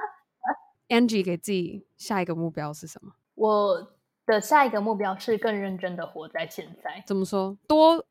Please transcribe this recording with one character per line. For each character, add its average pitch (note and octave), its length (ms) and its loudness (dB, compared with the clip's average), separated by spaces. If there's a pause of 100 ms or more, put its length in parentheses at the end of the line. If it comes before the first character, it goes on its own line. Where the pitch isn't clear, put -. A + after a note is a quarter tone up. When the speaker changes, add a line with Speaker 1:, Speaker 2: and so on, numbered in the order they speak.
(120)
Speaker 1:
<laughs> - 800 -12
Angie A3+ 340 4
给 F3+ 120 -2
自 E3+ 160 -6
己 F#3+ 340 -4 (120)
下 G3+ 240 -4
一 F3 40 -2
个 E3+ 80 -4
目 E3 160 -4
标 D3+ 240 -8
是 E3 140 -18
什 - 160 -20
么？ G3 80 -20 (240)
Speaker 2:
我 G#3 580 0 (320)
的 G#3+ 160 4
下 C#4+ 240 4
一 B3+ 40 0
个 G#3 120 -2
目 G#3+ 140 -2
标 F#3+ 220 -4
是 A3 200 -2
更 G#3+ 200 -2
认 G3 200 -6
真 F3+ 180 -8
的 F3 100 -10
活 D#3+ 220 -14
在 E3 200 -8
现 E3 200 -14 (160)
在。 F3 220 -12
Speaker 1:
怎 G3+ 100 -2
么 F#3+ 80 0
说？ G3 340 -4 (100)
多 D#4 440 6